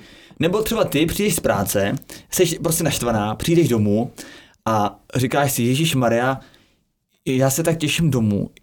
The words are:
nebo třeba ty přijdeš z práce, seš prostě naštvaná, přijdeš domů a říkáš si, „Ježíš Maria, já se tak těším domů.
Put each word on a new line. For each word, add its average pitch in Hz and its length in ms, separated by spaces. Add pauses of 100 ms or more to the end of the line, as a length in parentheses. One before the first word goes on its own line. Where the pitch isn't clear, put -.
(400)
nebo 180 240
třeba 220 200
ty 156 220
přijdeš 196 300
z - 40
práce, 101 520 (400)
seš 170 320
prostě 160 200
naštvaná, 110 520
přijdeš 165 320
domů 107 440 (540)
a 104 300 (200)
říkáš 135 380
si, 120 100
„Ježíš 135 320
Maria, 127 440 (880)
já 135 220
se 160 140
tak 165 140
těším 156 340
domů. 107 380 (140)